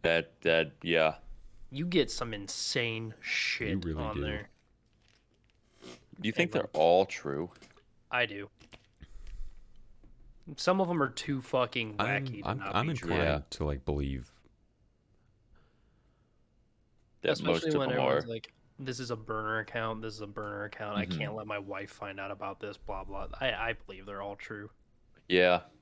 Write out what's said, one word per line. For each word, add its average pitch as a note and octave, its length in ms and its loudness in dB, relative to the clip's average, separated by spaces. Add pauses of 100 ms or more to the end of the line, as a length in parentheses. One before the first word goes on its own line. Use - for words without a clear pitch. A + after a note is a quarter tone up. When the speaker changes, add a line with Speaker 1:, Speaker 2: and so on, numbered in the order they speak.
Speaker 1:
That, E2 400 2
that, D#2+ 300 6 (100)
yeah. D#2+ 340 6 (540)
Speaker 2:
You C#3+ 160 -4
get E3+ 240 4
some A#2 240 -4
insane A2 840 -2
shit - 500 -2
Speaker 3:
You G2 80 0
really D#2+ 240 -2
Speaker 2:
on G#2+ 140 -2
Speaker 3:
do. - 60 -2
Speaker 2:
there. G#2 280 -4 (1700)
Speaker 1:
Do E3+ 80 0
you - 40 0
think E3+ 220 2
Speaker 2:
Anyway. - 180 2
Speaker 1:
they're - 80 2
all F2 260 10
true? D2 440 -4 (600)
Speaker 2:
I B2 160 2
do. G2+ 240 -8 (2000)
Some F#3 260 4
of F3 80 2
'em E3 120 2
are C3+ 60 2
too C3+ 320 -4
fucking A#2+ 580 0
Speaker 3:
I'm, G#2 280 2
Speaker 2:
wacky B2 160 -8
to - 60 -2
Speaker 3:
I'm, A#2+ 100 0
Speaker 2:
not - 160 -6
Speaker 3:
I'm B2 140 2
Speaker 2:
be D#3+ 60 -2
true. E2+ 180 -4
Speaker 3:
inclined F2+ 160 4
Speaker 1:
Yeah. D2 220 2
Speaker 3:
to, - 140 -4
like, C#2+ 220 -2
believe. C2+ 440 -2 (3000)
Speaker 1:
That - 100 4
Speaker 2:
Especially E2 200 2
Speaker 1:
most E2+ 160 2
of D3+ 60 2
Speaker 2:
when C#3 160 2
Speaker 1:
them - 80 2
Speaker 2:
everyone's C2 260 4
Speaker 1:
are. A#2 40 -10
Speaker 2:
like, A2+ 240 -8 (260)
"This C3 200 -6
is B2 140 -6
a A#2 40 -2
burner A2 440 -2
account, A2 420 -4
this A2 120 -8
is G#2+ 60 -12
a G#2+ 60 -8
burner G#2 380 -8
account, G#2 340 -6
I F#2+ 80 0
Speaker 1:
Mm-hmm. F2+ 120 -4
Speaker 2:
can't G#2 180 -4
let G#2+ 100 -8
my G#2 120 -4
wife G2 320 -8
find G2 280 -10
out G2 120 -6
about G2 300 -8
this, G2+ 160 -8
blah, F#2+ 280 -8
blah." G2 240 -8 (120)
I, C3 120 0
I A2+ 200 -2 (140)
believe G2 200 -14
they're G2+ 160 -8
all G2+ 140 -8
true. G#2 340 -12 (580)
Speaker 1:
Yeah. F2+ 340 8 (200)